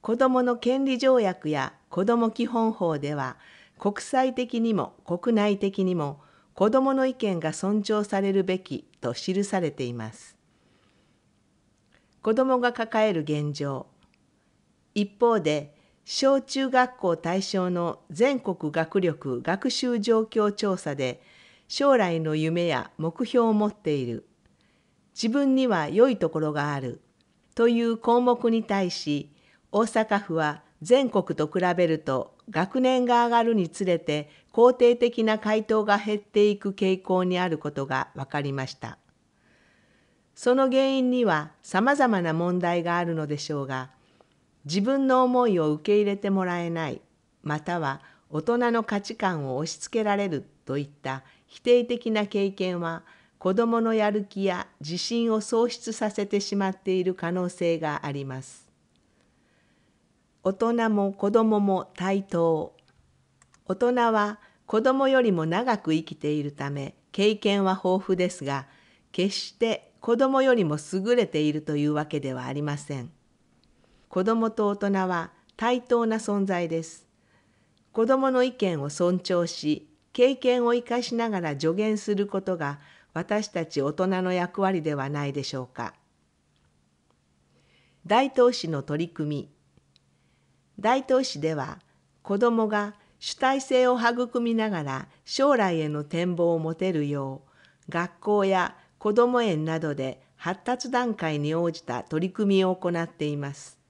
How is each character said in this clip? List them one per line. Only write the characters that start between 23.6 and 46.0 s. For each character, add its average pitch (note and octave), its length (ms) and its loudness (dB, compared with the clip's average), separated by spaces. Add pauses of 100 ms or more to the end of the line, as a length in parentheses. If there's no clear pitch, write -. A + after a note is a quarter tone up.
っ G#3 40 0
て D#3 220 -4
い C3+ 140 0
る、 A2+ 200 -8 (840)
自 A3+ 160 -2
分 C#4 240 2
に C4 140 4
は E3 200 0
良 A#3+ 220 6
い A3 80 0
と D#3+ 140 0
こ D#3+ 80 -4
ろ D#3 120 0
が D3 220 -2
あ C#3 60 -2
る C3 200 -6 (540)
と A#3 140 4
い A#3+ 140 4
う A#3 140 0
項 A#3 260 2
目 A#3+ 280 2
に A3+ 140 0
対 G3 260 0
し、 D3 420 -6 (400)
大 G3+ 100 2
阪 A3 360 0
府 G3+ 160 -4
は D3+ 300 -2 (180)
全 A#3+ 300 4
国 E3+ 260 0
と D3+ 80 2
比 E3 140 -4 (180)
べ F3+ 80 4
る D#3+ 140 0
と C3 360 -4 (140)
学 F#3+ 320 -2
年 B3+ 240 4
が A#3+ 200 4
上 A#3 40 -2
が A#3 140 4
る A#3 100 2
に F3+ 160 2
つ - 160 -6
れ E3+ 140 2
て D3 320 -4 (200)
肯 B3 220 8
定 A#3+ 220 6
的 A#3+ 280 0
な A3 140 2
回 G#3+ 260 0
答 A3 220 2
が G3+ 140 2
減 G#3 180 -4
っ G#3 40 -8
て G#3 280 4
い G3+ 80 0
く G3+ 140 -6
傾 F#3+ 280 0
向 F#3 240 0
に F3+ 140 0
あ F3+ 100 0
る D#3+ 120 -2
こ D3+ 100 -6
と C#3 160 -6
が C3+ 300 -2
分 C3+ 160 -8
か D3 100 -4
り C#3 100 -4
ま C3+ 140 -6
し - 80 -14
た。 - 240 -14 (1400)
そ B3 220 2
の C4+ 160 4
原 C4 140 4
因 C4 260 2
に B3 120 2
は D#3 280 0 (100)
様 A3+ 320 2
々 A#3+ 300 2
な D#3+ 100 0
問 F3 240 0
題 F3 240 0
が E3+ 160 -2
あ F3 80 0
る E3+ 80 -4
の D#3 140 -4
で D3 100 -4
し D3+ 160 -8
ょ C#3 120 -4
う - 20 -12
が、 C3 240 -8 (760)
自 E3+ 160 -2
分 C4+ 240 2
の B3+ 180 4
思 B3 240 4
い F#3 120 2
を D#3 140 2
受 D3+ 100 -6
け G#3 140 2
入 G#3 80 4